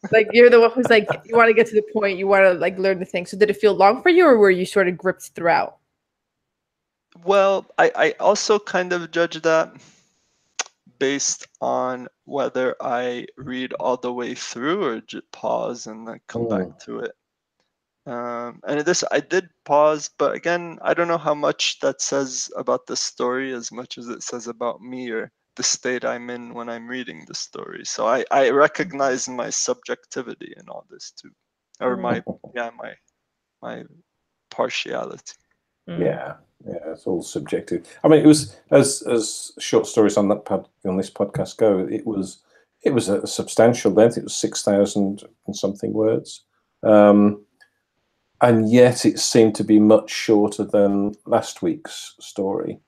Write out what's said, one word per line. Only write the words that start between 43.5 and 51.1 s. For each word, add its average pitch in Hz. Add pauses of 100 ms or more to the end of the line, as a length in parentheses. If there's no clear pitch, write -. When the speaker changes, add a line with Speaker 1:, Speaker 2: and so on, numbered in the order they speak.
Speaker 3:
length. 110
It -
was -
six -
thousand 101 (240)
and 101
something 98
words. 110 (400)
Um, 104 (1000)
and 113
yet 123
it 107
seemed 110
to 107
be 107
much 107
shorter 104
than 101 (100)